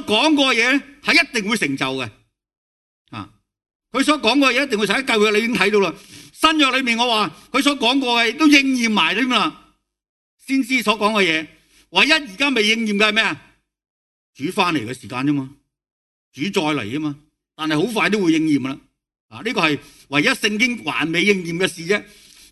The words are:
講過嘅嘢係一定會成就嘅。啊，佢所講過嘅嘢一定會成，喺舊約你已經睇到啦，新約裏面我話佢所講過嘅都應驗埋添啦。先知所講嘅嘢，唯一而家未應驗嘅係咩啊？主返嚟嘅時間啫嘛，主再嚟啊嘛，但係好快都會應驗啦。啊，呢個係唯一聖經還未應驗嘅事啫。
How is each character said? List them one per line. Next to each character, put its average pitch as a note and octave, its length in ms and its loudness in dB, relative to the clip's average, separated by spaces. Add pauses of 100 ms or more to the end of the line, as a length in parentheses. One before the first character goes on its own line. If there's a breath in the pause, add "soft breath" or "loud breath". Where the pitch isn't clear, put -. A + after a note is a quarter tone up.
講 B3+ 300 2
過 C4+ 180 2
嘅 A3+ 100 0
嘢 C4+ 380 -2
係 D#4 220 2
一 - 100 -8
定 G#3 160 -2
會 A3+ 80 0
成 C#3 200 -4
就 C#3+ 80 -4
嘅。 C3 260 -6 (1000)
啊， A2 240 -14 (580)
佢 C4 120 -2
所 D4 180 2
講 A3+ 180 2
過 C4 120 4
嘅 B3 80 2
嘢 C#4+ 60 0
一 C#4+ 40 -6
定 G#3 100 -2
會 G#3 80 0
成， G3+ 80 0
喺 C4 80 -2
舊 A3+ 200 2
約 G#3+ 140 2
你 A3+ 80 0
已 - 20 -2
經 A#3+ 80 -2
睇 F#3+ 160 2
到 G#3 80 2
啦， E3+ 160 0 (380 loud breath)
新 D#4+ 260 2
約 C4 120 2
裏 C4 120 -2
面 A#3 140 -2
我 A#3+ 100 0
話 G#3+ 280 -2 (160 loud breath)
佢 C#4 100 0
所 C#4+ 160 2
講 B3 220 0
過 A#3+ 240 0
嘅 A#3 140 -2
都 D#4 100 4
應 C#4+ 120 8
驗 B3+ 300 0
埋 F3 240 2
添 B3 160 -2
啦。 F#3+ 440 -2 (640)
先 C4+ 260 -2
知 B3 180 -2
所 G#3+ 160 0
講 G#3 160 0
嘅 G3+ 100 2
嘢， D#3+ 240 -2 (420 soft breath)
唯 G3+ 180 2
一 D4 40 4
而 D4 240 -2
家 C#4+ 140 -2
未 A3 180 0
應 A3+ 180 0
驗 G#3 120 -2
嘅 G#3+ 120 2
係 G#3+ 40 -2
咩 A3 100 0
啊？ E3+ 220 -6 (880)
主 C3 180 -10
返 F3 220 2
嚟 C#3+ 120 -2
嘅 A#2+ 80 -8
時 A#2 140 -16
間 B2 120 -8
啫 C#3+ 140 0
嘛， C#3 220 -6 (760)
主 - 120 -12
再 G3 60 -4
嚟 D3+ 400 -2
啊 C#3 100 -6
嘛， D3 200 -6 (360)
但 D#3 120 -8
係 D#3 180 0
好 A#3+ 80 -4
快 F3+ 160 0
都 G#3 140 0
會 E3 80 2
應 D#3+ 120 2
驗 C#3+ 240 0
啦。 C3+ 120 -10 (480)
啊， A2 140 -20
呢 B3 120 -6
個 G#3 80 -2
係 D3+ 180 0 (280 loud breath)
唯 C#3+ 140 0
一 E3 60 2
聖 G#3+ 300 0
經 A#3+ 260 -2
還 C#3+ 280 -4
未 F3 140 0
應 G3 180 2
驗 E3 140 -6
嘅 F#3 100 0
事 E3 180 -8
啫。 G3+ 180 -2 (480 loud breath)